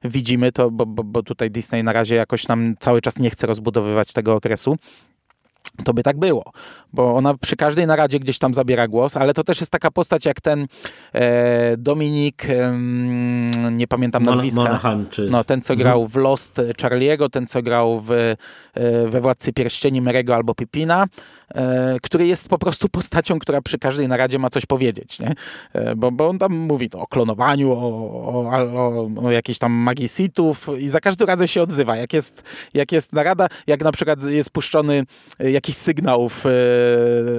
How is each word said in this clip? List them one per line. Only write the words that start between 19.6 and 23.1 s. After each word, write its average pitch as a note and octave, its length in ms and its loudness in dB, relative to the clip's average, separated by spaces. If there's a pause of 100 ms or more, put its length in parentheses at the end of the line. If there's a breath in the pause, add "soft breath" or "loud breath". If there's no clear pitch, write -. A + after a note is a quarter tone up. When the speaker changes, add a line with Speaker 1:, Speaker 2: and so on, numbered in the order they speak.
Speaker 1:
Merego B2 340 2
albo A#2 200 0
Pippina, D#3+ 500 0 (500 loud breath)
e, B2+ 460 0
który E3+ 260 0
jest F3 220 0
po F3+ 80 0
prostu F3+ 320 -2
postacią, F3 500 0